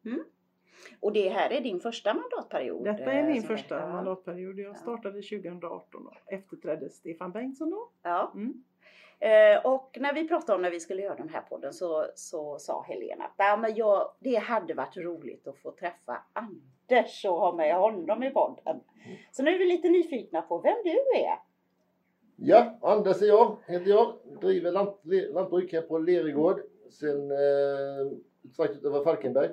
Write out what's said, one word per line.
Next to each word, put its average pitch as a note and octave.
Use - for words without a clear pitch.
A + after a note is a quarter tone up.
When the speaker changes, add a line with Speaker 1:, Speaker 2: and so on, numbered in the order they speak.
Speaker 1:
Mm. A#3+
Och G#3
det G#3
här G3+
är C#4
din F#3+
första A#3
mandatperiod, F#3
Speaker 2:
Detta G#3
är C#4+
Speaker 1:
eh, D4+
Speaker 2:
min B3+
Speaker 1:
som G#3+
Speaker 2:
första D#3
Speaker 1:
ja. F3+
Speaker 2:
mandatperiod. F#3
Jag G3+
Speaker 1:
Ja. G3+
Speaker 2:
startade G#3
tjugohundraarton F3
och -
efterträdde E3
Stefan F3
Bengtsson C4+
då. A4
Speaker 1:
Ja. F3
Speaker 2:
Mm. A3
Speaker 1:
Eh, G#3+
och C4
när C#4
vi D#4+
pratade D4+
om F3+
när F3+
vi E3+
skulle F#3+
göra F#3+
den D3
här D#3+
podden -
så, D#3
så D3
sa -
Helena -
att, -
"Ja, G3+
men A3
jag, G#3
det A#3+
hade G#3
varit C3
roligt D#3+
att C3+
få -
träffa -
Anders -
och F3
ha F3
med D#3+
honom G#3+
i C4+
podden." -
Så C4
nu D4+
är F#4
vi F#4
lite F4
nyfikna D#4+
på E3+
vem E4
du E4+
är. G4
Speaker 3:
Ja, G#3+
Anders F#3+
är G#3
jag, G#3
heter F3
jag. A3+
Driver F3
lant-, G3+
le-, F3
lantbruk F3+
här D#3+
på D#3+
Leregård E3
sen, C#3+
eh, C#3
strax D3
utanför C#3+
Falkenberg. D3